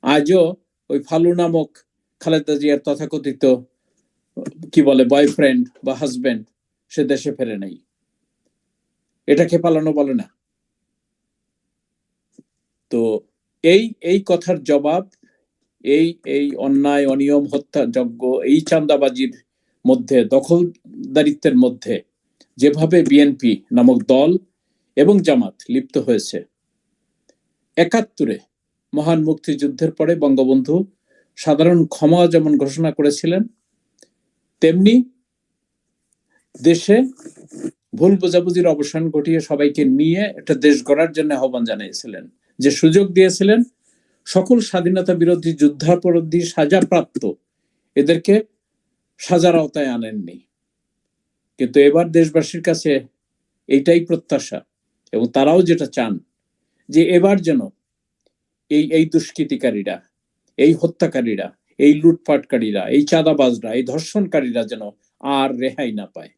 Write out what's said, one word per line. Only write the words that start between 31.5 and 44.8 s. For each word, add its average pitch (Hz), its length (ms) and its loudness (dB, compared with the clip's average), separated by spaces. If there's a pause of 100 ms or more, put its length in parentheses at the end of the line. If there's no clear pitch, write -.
ক্ষমা 160 420 2
যেমন 160 300 2
ঘোষণা 143 340 -2
করেছিলেন, 160 520 -2 (1160)
তেমনি 185 340 4 (1700)
দেশে 165 340 4 (960)
ভুল 185 260 4
বোঝাবুঝির 175 460 0
অবসান 151 420 -2
ঘটিয়ে 156 300 -2 (100)
সবাইকে 147 340 0 (160)
নিয়ে 165 220 0 (180)
একটা - 140 -2 (120)
দেশ 147 100 6 (120)
গড়ার 156 300 0
জন্য 151 160 -2
আহ্বান 127 320 -4
জানিয়েছিলেন। 104 580 -10 (360)
যে 135 120 2
সুযোগ 165 340 2 (120)
দিয়েছিলেন, 190 420 4 (680)
সকল 190 320 2
স্বাধীনতা 185 640 -2